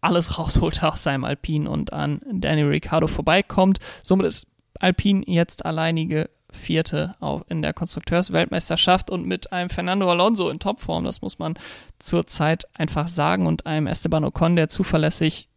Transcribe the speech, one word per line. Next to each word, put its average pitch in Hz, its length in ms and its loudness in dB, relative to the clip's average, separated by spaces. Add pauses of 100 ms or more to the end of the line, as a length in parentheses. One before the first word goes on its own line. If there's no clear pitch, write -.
alles 175 380 4
<laughs> - 0 -
rausholte 165 520 2
aus - 120 -2
seinem 139 220 0
Alpine 151 440 -2
und 151 240 -4
an 147 300 -4 (100)
Daniel 151 360 2
Ricciardo 156 380 0
vorbeikommt. 190 720 2 (240)
Somit 190 260 2
ist - 180 -4 (340)
Alpine 190 460 2
jetzt 170 400 0
alleinige 160 640 -2 (180)
Vierte 160 720 -2
auch 147 280 -4
in 160 120 -4
der 151 140 -2
Konstrukteursweltmeisterschaft 170 1400 0
und 180 160 -4
mit - 260 -4
einem 180 160 -4
Fernando 180 420 0
Alonso 185 380 2
in - 100 -6
Topform, 165 460 -4
das - 160 -6
muss - 180 -8
man 165 160 -4 (440)
zurzeit - 760 0
einfach 160 360 -4
sagen, 175 380 0
und 160 200 -2
einem 156 200 -2
Esteban 156 380 0
Ocon, 170 320 2
der 156 140 2
zuverlässig 156 880 0